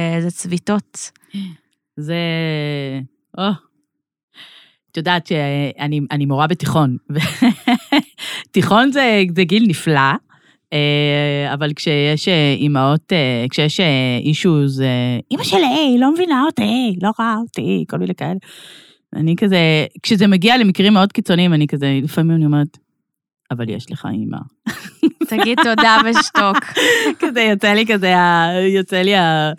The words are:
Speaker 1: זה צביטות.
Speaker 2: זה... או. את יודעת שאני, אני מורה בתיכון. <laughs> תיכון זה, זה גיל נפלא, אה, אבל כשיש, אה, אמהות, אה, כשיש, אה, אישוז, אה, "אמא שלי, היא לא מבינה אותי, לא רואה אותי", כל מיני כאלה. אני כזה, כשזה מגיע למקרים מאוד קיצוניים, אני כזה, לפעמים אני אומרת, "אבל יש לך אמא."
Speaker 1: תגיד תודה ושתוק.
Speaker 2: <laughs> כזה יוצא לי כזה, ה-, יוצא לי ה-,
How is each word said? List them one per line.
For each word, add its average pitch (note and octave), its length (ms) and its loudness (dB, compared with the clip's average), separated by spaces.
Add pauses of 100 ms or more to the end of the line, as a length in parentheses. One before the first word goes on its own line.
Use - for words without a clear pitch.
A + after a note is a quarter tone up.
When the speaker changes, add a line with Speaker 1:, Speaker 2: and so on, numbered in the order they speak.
(220)
Speaker 1:
זה E3+ 100 -4
צביטות. - 800 -6 (840)
Speaker 2:
זה... D3+ 200 -6 (1200)
או. F3+ 60 -4 (1500)
את - 60 -14
יודעת E3+ 300 -2
שאני, C#3+ 720 -2 (100)
אני C#3+ 140 -2
מורה C#3+ 220 0
בתיכון. C#3+ 500 0 (760)
<laughs> - 760 -6
תיכון G#3+ 400 2
זה, A#3+ 320 2 (120)
זה F#3 80 2
גיל G#3 240 2
נפלא, C#3+ 440 2 (640)
אה, D3 800 0
אבל D3 200 -4
כשיש, D3 540 -2
אה, D3 320 2
אמהות, C#3+ 540 0
אה, B2+ 360 0
כשיש, D3+ 300 -2
אה, C3 440 0
אישוז, C#3+ 580 0
אה, B2 380 -2 (120)
"אמא D#4+ 120 -4
שלי, F#4+ 220 0
היא C4 340 2
לא C4+ 140 2
מבינה E4 320 0
אותי, A#3 560 -2
לא G3+ 80 0 (100)
רואה A3+ 220 -2
אותי", F#3+ 480 -4
כל - 80 -6
מיני F3+ 180 -4
כאלה. E3 220 -6 (800)
אני D#3+ 200 0
כזה, E3 500 2 (180)
כשזה G#3 240 2
מגיע G3 300 4
למקרים G3+ 360 4
מאוד G3 180 4
קיצוניים, F3+ 420 2
אני D3+ 140 2
כזה, C#3 360 -2
לפעמים E3 320 0
אני D#3+ 100 2
אומרת, D3 320 0 (760)
"אבל A#2+ 180 -6
יש G#2 220 -10
לך - 220 -10
אמא." - 240 -6 (920)
Speaker 1:
תגיד A3 340 0
תודה A3+ 420 4
ושתוק. D4 520 0 (340)
Speaker 2:
<laughs> A4+ 280 0
כזה B3 220 -2
יוצא G#3 320 2
לי A3 120 0
כזה, F#3+ 320 2
ה-, F3 440 2
יוצא F#3+ 400 0
לי G3 140 2
ה-, D#3+ 420 2